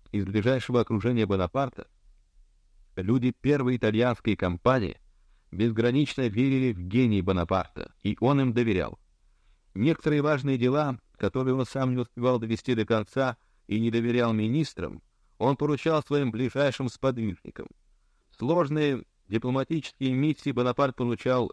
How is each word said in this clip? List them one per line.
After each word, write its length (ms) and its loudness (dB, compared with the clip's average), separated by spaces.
из 140 -2
ближайшего 560 2
окружения 440 0
Бонапарта, 600 -2
люди 360 0
первой 460 0
итальянской 580 0
кампании, 640 0
безгранично 760 0
верили 460 0
в 60 -10
гений 420 2
Бонапарта, 800 -2
и 180 -2
он 220 2
им 120 0
доверял. 460 0
Некоторые 480 0
важные 340 0
дела, 400 0
которые 380 0
он 100 -2
сам 280 -2
не 80 0
успевал 380 0
довести 360 -2
до 100 2
конца 520 -2
и 120 -2
не 120 0
доверял 420 2
министрам, 680 -2
он 180 2
поручал 460 0
своим 300 0
ближайшим 580 -2
сподвижникам. 800 -6
Сложные 680 0
дипломатические 880 -2
миссии 380 0
Бонапарт 440 0
поручал 580 -2